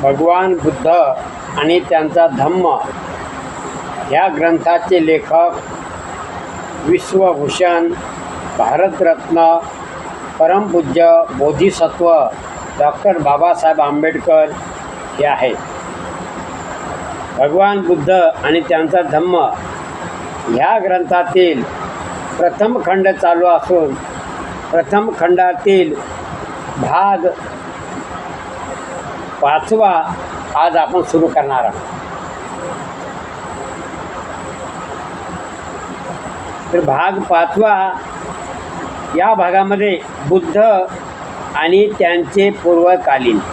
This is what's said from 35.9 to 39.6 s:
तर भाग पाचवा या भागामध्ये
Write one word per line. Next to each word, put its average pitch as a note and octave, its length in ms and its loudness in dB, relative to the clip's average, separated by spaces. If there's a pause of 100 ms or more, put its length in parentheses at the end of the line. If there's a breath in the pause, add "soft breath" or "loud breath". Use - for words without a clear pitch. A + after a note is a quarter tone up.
तर F3 120 2
भाग E3 340 0 (120)
पाचवा F#3+ 440 4 (1400)
या F#3+ 180 4
भागामध्ये G3 640 2 (300)